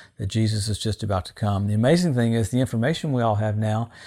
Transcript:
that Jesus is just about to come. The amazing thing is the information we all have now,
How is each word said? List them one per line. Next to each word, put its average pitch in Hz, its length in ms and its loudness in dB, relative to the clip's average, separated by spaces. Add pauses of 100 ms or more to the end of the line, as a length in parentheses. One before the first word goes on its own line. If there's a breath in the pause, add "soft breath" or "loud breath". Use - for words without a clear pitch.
(160 loud breath)
that 104 100 -6
Jesus 110 400 0
is 107 120 -4
just - 260 -4
about 98 220 -2
to - 80 -20
come. 101 340 0
The 104 60 0
amazing 147 400 4
thing 117 180 2
is 113 160 0
the 123 120 0
information 131 520 -2
we 123 100 0
all 110 140 2
have 107 220 -2
now, 110 320 -2 (160 loud breath)